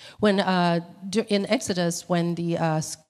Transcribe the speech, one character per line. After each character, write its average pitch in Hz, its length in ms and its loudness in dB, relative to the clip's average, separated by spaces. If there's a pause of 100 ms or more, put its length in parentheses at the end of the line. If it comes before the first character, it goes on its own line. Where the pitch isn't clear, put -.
(200)
When, 202 200 4
uh, 180 400 2 (320)
du-, 220 160 0
in 202 200 0
Exodus, 180 600 -2
when 170 280 0
the, 170 220 -2
uh, 160 240 0
s-, - 160 -10 (120)